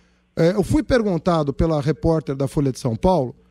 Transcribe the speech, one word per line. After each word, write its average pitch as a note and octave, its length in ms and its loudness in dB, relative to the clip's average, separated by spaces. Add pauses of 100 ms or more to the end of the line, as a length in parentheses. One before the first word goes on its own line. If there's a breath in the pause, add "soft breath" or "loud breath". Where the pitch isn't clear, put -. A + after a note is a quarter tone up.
(380 soft breath)
eh, E3 140 2
eu G3+ 120 0
fui D4+ 200 0
perguntado E3+ 680 0
pela D#3+ 280 0
repórter D#3 540 -2
da C3+ 120 -2
Folha C#3 240 -2
de - 80 -8
São A2+ 160 -2
Paulo D#3 400 0 (160)